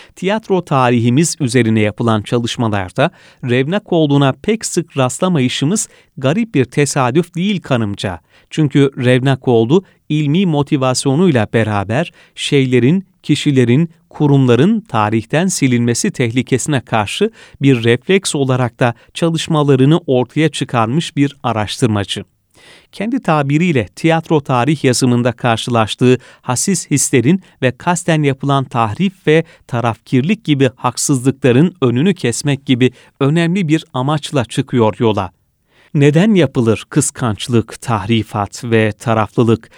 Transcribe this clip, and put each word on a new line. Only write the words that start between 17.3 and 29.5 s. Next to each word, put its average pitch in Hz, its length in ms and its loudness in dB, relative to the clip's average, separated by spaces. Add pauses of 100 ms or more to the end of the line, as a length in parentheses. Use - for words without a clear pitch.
bir 135 220 2
refleks 139 520 0
olarak 131 440 -2
da 120 140 0 (200)
çalışmalarını 147 840 2
ortaya 143 520 -2
çıkarmış 131 680 -4
bir 139 260 0
araştırmacı. 107 800 -2 (680)
Kendi 233 300 -6
tabiriyle 147 760 0
tiyatro 165 460 0
tarih 135 420 0
yazımında 123 480 2
karşılaştığı 117 840 0 (240)
hasis 170 500 -4
hislerin 143 500 0 (200)
ve 123 160 -2
kasten 170 460 -2
yapılan 139 400 -2
tahrif 123 640 -4
ve 160 160 4 (240)